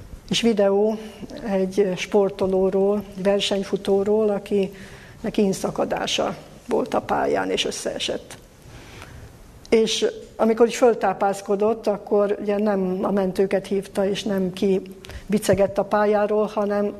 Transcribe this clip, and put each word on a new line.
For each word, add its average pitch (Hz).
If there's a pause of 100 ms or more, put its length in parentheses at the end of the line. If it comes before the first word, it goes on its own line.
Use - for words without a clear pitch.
(300)
egy -
videó 208 (520)
egy 190
sportolóról, 196 (140)
egy 185
versenyfutóról, 202
akinek -
inszakadása 190 (300)
volt -
a 208
pályán, -
és 190
összeesett. - (1300)
És 220 (340)
amikor 226
is 226
föltápászkodott, 208
akkor 202
ugye 202
nem 190
a 208
mentőket 190
hívta, 196
és 196
nem 190
ki 190 (440)
bicegett 196
a 202
pályáról, 208
hanem, 208